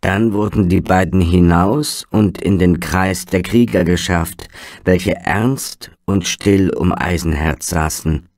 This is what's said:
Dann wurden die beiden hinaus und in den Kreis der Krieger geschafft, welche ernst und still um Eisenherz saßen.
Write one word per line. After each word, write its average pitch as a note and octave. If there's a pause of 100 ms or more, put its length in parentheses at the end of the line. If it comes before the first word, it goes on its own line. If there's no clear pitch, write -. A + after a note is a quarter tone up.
Dann G#2
wurden G2+
die F#2
beiden F#2
hinaus F2
und G#2
in G2
den F2
Kreis F#2
der F#2
Krieger G#2+
geschafft, E2+ (380)
welche F2+
ernst - (140)
und F#2+
still G2
um -
Eisenherz D#2+
saßen. D#2 (100)